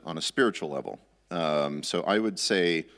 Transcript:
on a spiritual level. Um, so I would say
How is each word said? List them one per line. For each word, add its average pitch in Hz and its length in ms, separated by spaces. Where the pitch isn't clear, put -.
on 80 140
a 78 40
spiritual 107 460
level. 64 300
Um, 76 520
so 90 200
I 101 160
would 107 200
say 87 480